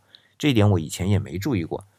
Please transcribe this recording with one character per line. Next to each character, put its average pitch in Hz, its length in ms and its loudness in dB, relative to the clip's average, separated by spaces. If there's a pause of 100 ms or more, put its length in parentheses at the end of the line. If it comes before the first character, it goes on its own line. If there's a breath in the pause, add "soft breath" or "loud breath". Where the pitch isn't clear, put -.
(380 soft breath)
这 147 120 0
一 131 40 2
点 104 180 6
我 90 80 2
以 76 80 -6
前 90 220 -4
也 101 80 4
没 71 220 -6
注 127 160 -2
意 85 80 -2
过， - 240 -8 (120)